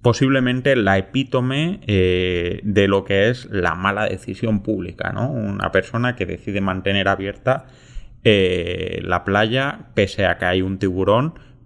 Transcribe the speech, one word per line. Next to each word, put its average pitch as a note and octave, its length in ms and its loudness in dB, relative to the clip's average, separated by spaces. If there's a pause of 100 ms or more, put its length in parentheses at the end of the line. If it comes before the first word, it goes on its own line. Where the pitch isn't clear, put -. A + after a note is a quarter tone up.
posiblemente B2+ 760 2
la G2 200 4
epítome, C3+ 880 -2
eh, F2+ 800 0
de G2 240 2
lo G2 160 2
que G2 240 2
es B2 240 -4
la F2 240 0
mala G2+ 300 -2
decisión G2+ 580 -4
pública, - 480 -4
¿no? A2 180 -2
Una G2+ 440 -4
persona A#2 420 0
que F#2+ 100 -4
decide F#2+ 360 -6
mantener F#2+ 480 0
abierta, G2 560 -2 (580)
eh, F2+ 800 2
la F2+ 220 -2
playa A2+ 680 0
pese G2 320 0
a F2 120 2
que - 80 -2
hay F#2 160 2
un F#2 180 -4
tiburón G2+ 580 2 (280)